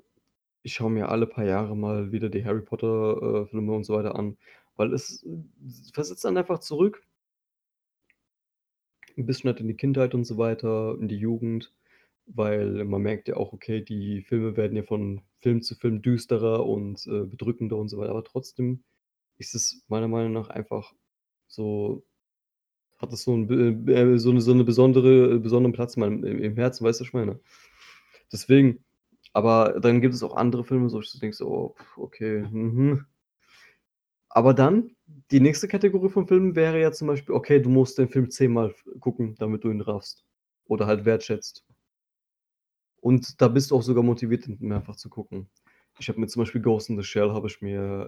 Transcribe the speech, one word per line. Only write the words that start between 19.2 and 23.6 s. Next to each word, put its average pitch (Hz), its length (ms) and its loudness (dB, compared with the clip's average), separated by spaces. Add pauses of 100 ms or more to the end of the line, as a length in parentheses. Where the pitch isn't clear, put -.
ist - 180 -14
es - 340 -8
meiner 110 180 -4
Meinung 113 260 -2
nach 110 160 -8
einfach 107 440 -10 (540)
so, 107 580 -6 (920)
hat 120 140 -10
es 113 100 -12
so 127 120 0
'n 110 120 -2
be-, 120 480 2